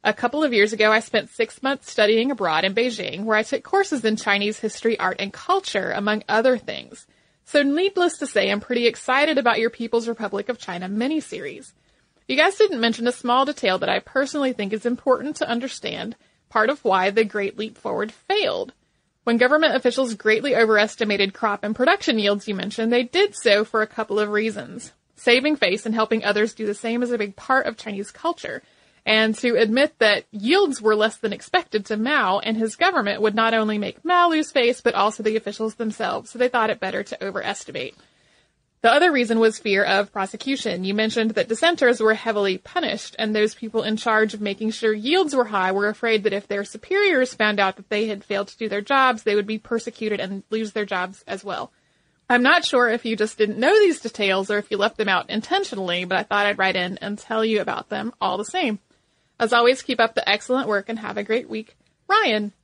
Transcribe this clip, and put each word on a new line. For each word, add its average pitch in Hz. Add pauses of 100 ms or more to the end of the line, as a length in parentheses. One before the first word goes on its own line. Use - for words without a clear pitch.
A 208
couple 285
of 262
years 208
ago, 214
I 220
spent 220
six -
months 269
studying 226
abroad 175
in 190
Beijing, 214
where 214
I 220
took -
courses 349
in 220
Chinese 208
history, 226
art, 175
and 202
culture, -
among 208
other 233
things. - (380)
So 285
needless 349
to 277
say, 196
I'm 208
pretty 240
excited 262
about 233
your 226
People's 233
Republic 202
of 240
China 180
miniseries. 262 (540)
You 262
guys 339
didn't 381
mention 233
a 247
small 247
detail 190
that -
I 190
personally 269
think 202
is 214
important 247
to -
understand, 233 (340)
part 220
of 285
why 190
the 220
Great 202
Leap 220
Forward -
failed. - (500)
When 233
government 262
officials 254
greatly 220
overestimated 214
crop 208
and 214
production 262
yields 202
you 214
mentioned, 226
they 247
did 381
so 208
for 220
a 214
couple 214
of 208
reasons. 208 (240)
Saving 262
face 196
and 220
helping 220
others 208
do 214
the 208
same 233
is 247
a 240
big 202
part 262
of 226
Chinese 202
culture, - (440)
and 220
to 240
admit 233
that 208
yields 269
were 214
less 214
than 208
expected -
to 214
Mao, 220
and 220
his 220
government 277
would 208
not 226
only 214
make -
Mao 349
lose 311
face, 240
but 233
also 208
the 214
officials 220
themselves, 214
so 233
they 247
thought 226
it -
better 190
to -
overestimate. 190 (840)
The 233
other 330
reason 233
was 220
fear 196
of 202
prosecution. 202
You 196
mentioned 220
that 208
dissenters 254
were 220
heavily 202
punished, -
and 214
those 214
people 220
in 220
charge 220
of 208
making 208
sure 214
yields 285
were 247
high 190
were 202
afraid 220
that 202
if 202
their 202
superiors 302
found 214
out 190
that 196
they 214
had 202
failed 196
to -
do 220
their 202
jobs, 262
they 208
would 208
be 220
persecuted 220
and 190
lose 220
their 214
jobs 185
as 196
well. - (580)
I'm 247
not 330
sure 247
if 226
you 220
just 214
didn't 214
know 269
these 359
details 196
or 208
if 208
you 202
left 202
them 208
out 185
intentionally, 196
but 185
I 156
thought 202
I'd 202
write 190
in 185
and 202
tell 220
you 220
about -
them 214
all 185
the 208
same. 269 (640)
As 226
always, 247
keep 240
up 220
the -
excellent 254
work 202
and 226
have 214
a 208
great 220
week, 220 (320)
Ryan. 233 (120)